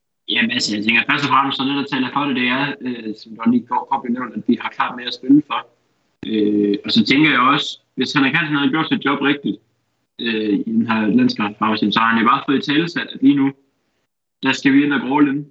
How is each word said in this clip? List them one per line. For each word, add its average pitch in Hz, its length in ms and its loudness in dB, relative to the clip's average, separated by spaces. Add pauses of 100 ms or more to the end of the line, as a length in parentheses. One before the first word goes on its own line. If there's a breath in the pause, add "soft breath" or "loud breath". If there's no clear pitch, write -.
(280)
Jamen, 117 220 -2
altså, 107 260 -4
jeg 101 80 -6
tænker, 117 260 0
først 147 140 -2
og 127 80 -2
fremmest, 135 240 0
så 135 80 -6
det, 139 160 -2
der 131 140 -6
taler 127 200 -2
for 143 100 -2
det, 135 120 -2
det 123 120 0
er, 131 160 -2 (160)
øh, 117 340 -8
som 110 220 -20
du 117 140 0
lige 120 160 2
går, 123 240 -2
går 139 100 -2
blev 120 120 -4
nævnt, 117 240 -6
at 107 120 -8
vi 117 120 2
har - 160 -8
klart 123 200 -2
mere 123 100 -10
at 123 80 -6
spille 139 360 4
for. 117 100 -2 (680)
Øh, 104 580 2
og - 80 -8
så 110 120 4
tænker 147 260 4
jeg 127 100 2
også, 135 280 2 (260)
hvis 127 180 -4
Henrik 135 220 2
Hansen 156 220 0
havde 139 140 2
gjort 160 180 -2
sit 120 160 -2
job 135 160 -2
rigtigt, 131 380 -2 (600)
øh, 110 360 -2 (120)
i 113 100 -6
den 113 140 2
her 113 160 0
landskampspause, 107 840 0
så 113 80 0
har 113 120 2
han 113 100 2
jo 117 60 2
bare 139 180 2
fået 135 160 0
italesat, 147 520 -2
at - 80 -14
lige 143 140 6
nu, 139 160 2 (880)
der 135 100 0
skal 135 200 2
vi 143 120 6
ind 143 80 0
og 127 80 0
gråle 139 320 2
ind, 147 180 -6